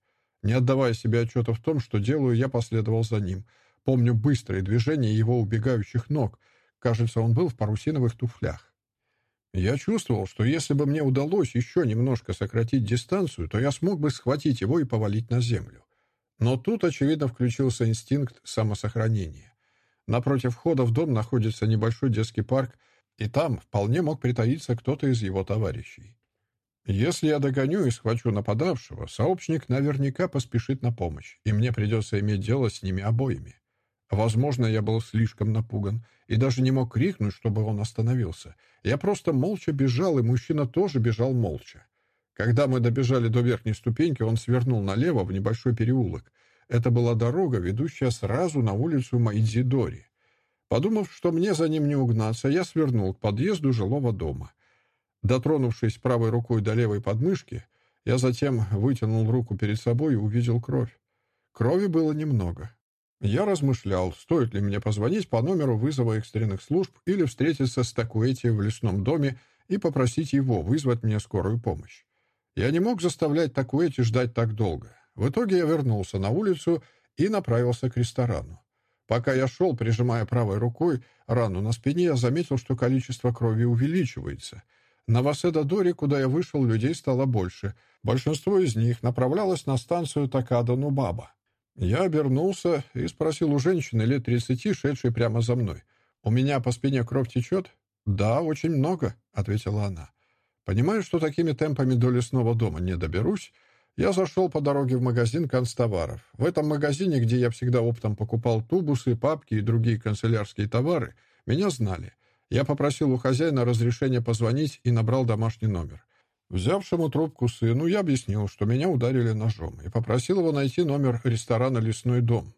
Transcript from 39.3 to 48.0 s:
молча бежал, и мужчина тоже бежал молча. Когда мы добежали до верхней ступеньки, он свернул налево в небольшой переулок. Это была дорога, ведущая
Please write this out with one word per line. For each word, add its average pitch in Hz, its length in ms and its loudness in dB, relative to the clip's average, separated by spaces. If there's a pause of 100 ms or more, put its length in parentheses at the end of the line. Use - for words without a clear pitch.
молча 160 400 -2
бежал, 139 480 2
и 120 40 2
мужчина 127 440 0
тоже 160 320 0
бежал 117 340 0
молча. 95 520 -4 (480)
Когда 120 340 2
мы 127 120 2
добежали 120 480 2
до 120 140 2
верхней 117 320 0
ступеньки, 123 500 0
он 113 140 2
свернул 120 440 0
налево 107 420 2
в 95 80 -4
небольшой 110 440 -2
переулок. 113 560 -2 (360)
Это 120 240 2
была 120 220 4
дорога, 123 460 0
ведущая 117 520 -2